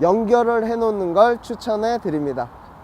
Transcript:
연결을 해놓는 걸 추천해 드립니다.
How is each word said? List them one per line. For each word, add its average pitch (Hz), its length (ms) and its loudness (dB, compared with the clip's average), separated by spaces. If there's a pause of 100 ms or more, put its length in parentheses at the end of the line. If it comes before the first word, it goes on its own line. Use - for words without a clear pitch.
연결을 226 640 2
해놓는 220 480 -2
걸 233 280 4
추천해 226 560 -4
드립니다. 147 520 -4 (340)